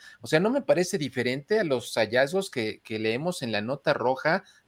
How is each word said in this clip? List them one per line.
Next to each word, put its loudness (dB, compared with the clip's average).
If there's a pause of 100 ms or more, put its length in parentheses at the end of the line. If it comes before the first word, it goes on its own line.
(200)
o -14
sea, 4
no 2
me 0
parece 2
diferente -2
a 0
los -2
hallazgos 2
que, -4
que -6
leemos -2
en -4
la 0
nota -2
roja 0 (240)